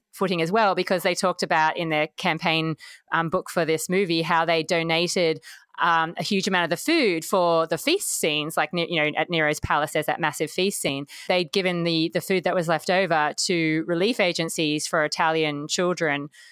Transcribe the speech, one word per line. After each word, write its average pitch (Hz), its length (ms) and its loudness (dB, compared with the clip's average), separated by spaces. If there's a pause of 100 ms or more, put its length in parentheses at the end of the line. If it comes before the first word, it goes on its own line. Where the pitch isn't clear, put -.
(120)
footing 180 300 -2
as 165 100 0
well, 202 240 2
because 180 260 0
they 180 140 0
talked 180 260 0
about 160 360 2
in 165 120 -2
their 151 280 0
campaign, 160 580 0 (360)
um, 165 180 0
book 180 200 -2
for 170 160 0
this 156 240 -2
movie 180 320 2
how 165 240 2
they 165 160 2
donated, 165 760 0 (400)
um, 165 380 2
a 180 60 -6
huge 190 240 0
amount 185 160 2
of 165 60 -2
the 170 80 0
food 226 460 2
for 170 440 2
the 220 100 -2
feast - 420 -2
scenes, 151 380 -2
like, 156 160 -2
Ne-, 170 160 -2
you 165 120 0
know, 151 160 0
at 156 120 0
Nero's 156 300 0
palace, 156 320 0
there's 151 160 0
that 151 120 -2
massive 151 320 -2
feast 190 300 -2
scene. 139 240 -4 (220)
They'd 180 240 0
given 180 320 0
the, 165 300 0
the 170 80 0
food 185 220 0
that 185 120 0
was 170 120 0
left 165 220 0
over 165 440 2 (120)
to 160 420 0
relief 175 320 0
agencies 165 680 0
for 160 160 0
Italian 151 640 0
children, 160 600 -2 (220)